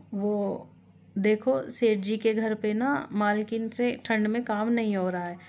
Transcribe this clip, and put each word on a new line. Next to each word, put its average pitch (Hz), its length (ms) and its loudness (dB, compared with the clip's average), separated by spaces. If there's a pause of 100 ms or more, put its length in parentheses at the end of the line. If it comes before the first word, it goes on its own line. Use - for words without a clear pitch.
(140)
वो 202 600 -2 (420)
देखो, 214 520 2
सेठ 220 300 2
जी 202 180 -2
के 220 160 2
घर 220 200 0
पे 214 200 -2
ना 254 380 0
मालकिन 214 580 0
से 240 360 -2
ठंड 214 220 2
में 233 160 0
काम 220 260 0
नहीं 226 260 2
हो 185 140 0
रहा 180 160 -4
है, 175 120 -8 (120)